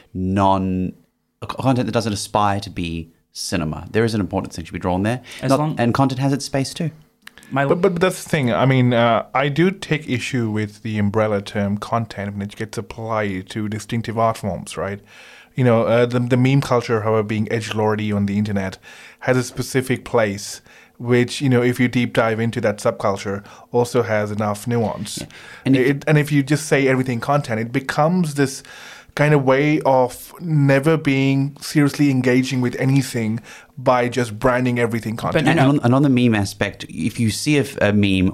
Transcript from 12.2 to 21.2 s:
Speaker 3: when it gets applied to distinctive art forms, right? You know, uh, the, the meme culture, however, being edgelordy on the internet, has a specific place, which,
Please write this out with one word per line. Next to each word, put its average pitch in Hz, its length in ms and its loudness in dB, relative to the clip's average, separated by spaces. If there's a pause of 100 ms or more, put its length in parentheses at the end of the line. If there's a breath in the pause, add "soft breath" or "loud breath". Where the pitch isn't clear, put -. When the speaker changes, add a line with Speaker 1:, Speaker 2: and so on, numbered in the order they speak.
Speaker 3:
when 101 80 -8
it 101 160 -10
gets 110 200 -10
applied 107 720 -6
to 107 180 -4
distinctive 107 480 -6
art 113 200 2
forms, - 380 -8
right? 98 240 -6 (560 loud breath)
You 131 80 0
know, 113 200 4
uh, 117 220 4
the, 120 140 0
the 123 180 0
meme 131 240 4
culture, 120 400 0
however, 110 220 2
being 107 240 -2
edgelordy 107 680 -2
on 101 120 0
the 101 120 0
internet, 101 400 -2 (440 loud breath)
has 127 160 2
a 123 60 0
specific 127 600 -4
place, 104 580 -2 (380 loud breath)
which, 123 420 0